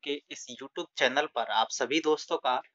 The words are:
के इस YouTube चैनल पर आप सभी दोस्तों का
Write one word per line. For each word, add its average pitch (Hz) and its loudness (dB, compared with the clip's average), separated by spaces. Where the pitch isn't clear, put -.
के 143 -4
इस 131 -12
YouTube 160 -10
चैनल 139 2
पर 117 -4
आप 110 2
सभी 139 0
दोस्तों 156 2
का 127 0